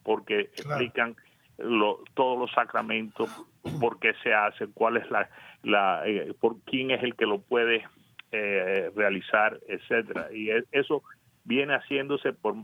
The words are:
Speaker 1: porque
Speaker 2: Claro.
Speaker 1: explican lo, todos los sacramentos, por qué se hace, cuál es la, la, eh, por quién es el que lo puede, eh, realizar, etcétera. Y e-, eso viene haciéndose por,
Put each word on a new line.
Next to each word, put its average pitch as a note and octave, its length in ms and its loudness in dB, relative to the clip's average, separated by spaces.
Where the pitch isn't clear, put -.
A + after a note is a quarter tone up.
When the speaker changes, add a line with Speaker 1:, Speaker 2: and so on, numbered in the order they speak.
Speaker 1:
porque G#2 480 0
Speaker 2:
Claro. C#3+ 320 -6
Speaker 1:
explican A#2 340 -2
lo, G#2+ 440 2
todos B2+ 240 2
los B2 140 -2
sacramentos, A2 760 -2
por A#2 180 0
qué A2 240 2
se A#2+ 100 0
hace, G#2 360 0
cuál A2+ 280 0
es - 140 -2
la, G#2 180 0
la, G2 440 4
eh, F#2+ 340 -2
por A#2 220 2
quién C3 280 -4
es B2 120 0
el A#2+ 140 -2
que A2+ 100 2
lo G#2 140 0
puede, A#2 440 2
eh, G2 680 0
realizar, G#2 600 2
etcétera. G2+ 640 -4
Y A2 180 -4
e-, A2+ 220 2
eso C#3+ 300 0
viene C#3 300 0
haciéndose C#3 580 -2
por, G#2+ 320 -2